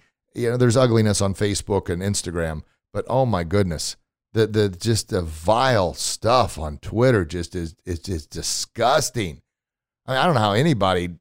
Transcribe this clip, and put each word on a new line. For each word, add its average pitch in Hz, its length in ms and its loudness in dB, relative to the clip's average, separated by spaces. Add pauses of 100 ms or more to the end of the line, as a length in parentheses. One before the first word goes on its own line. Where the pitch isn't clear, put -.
(340)
you 117 160 -2
know, 123 80 -2
there's 123 180 4
ugliness 113 460 4
on 98 120 0
Facebook 101 540 -2
and 90 140 -4
Instagram, 85 600 -4 (300)
but 104 160 -8
oh 131 160 2
my 101 180 0
goodness, 85 540 -2 (380)
the, 113 120 4
the, 107 220 2
just 101 400 -2
the 98 140 -2
vile 101 720 2
stuff - 640 0
on 78 200 -6
Twitter 113 460 2
just 85 300 -8
is, 85 200 -6 (120)
it's 87 140 -6
just 87 300 -8
disgusting. 113 1080 -2 (680)
I 127 60 -6
mean, 131 80 0
I 151 60 2
don't 180 80 2
know 120 60 2
how 104 120 2
anybody 98 560 2 (120)